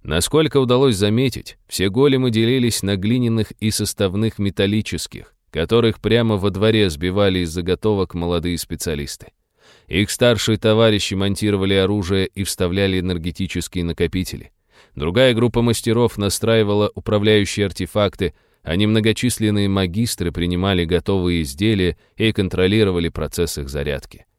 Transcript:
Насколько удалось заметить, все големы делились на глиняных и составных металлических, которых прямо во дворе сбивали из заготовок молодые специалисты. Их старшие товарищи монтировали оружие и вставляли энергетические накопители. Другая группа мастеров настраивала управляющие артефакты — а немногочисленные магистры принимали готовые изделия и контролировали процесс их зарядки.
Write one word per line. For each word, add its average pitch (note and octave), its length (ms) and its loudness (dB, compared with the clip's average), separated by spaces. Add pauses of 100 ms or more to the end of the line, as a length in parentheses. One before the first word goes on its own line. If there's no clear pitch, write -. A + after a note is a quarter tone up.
Насколько C#3+ 600 0
удалось B2+ 340 2
заметить, A2 600 -2 (100)
все F#2+ 220 -2
големы B2+ 420 2
делились A#2 520 0
на G2 120 0
глиняных A2+ 640 0
и G#2+ 100 0
составных G#2 720 -2
металлических, G2 960 -4 (160)
которых A2 480 2
прямо A2 380 2
во G2 140 0
дворе G#2 380 2
сбивали F#2 500 0
из E2+ 100 -2
заготовок F2+ 640 -2
молодые F2 440 -2
специалисты. - 760 -8 (560)
Их G2+ 200 0
старшие A2+ 480 2
товарищи A2 580 2
монтировали G2 580 0
оружие F#2+ 540 0
и G2 180 -6
вставляли F#2+ 560 -2
энергетические F2 840 -6
накопители. F2 720 -4 (420)
Другая G2+ 380 2
группа A#2 280 2
мастеров A#2 560 0
настраивала G#2 800 2
управляющие G#2 680 2
артефакты — F#2+ 680 -2 (300)
а E2 120 -4
немногочисленные G#2+ 920 0
магистры F#2+ 640 -2
принимали F2 540 0
готовые F2 560 0
изделия F2+ 560 0 (200)
и A2 140 2
контролировали F#2 800 0
процесс D#2+ 480 -4
их C#2 120 -10
зарядки. C#2+ 560 -8 (140)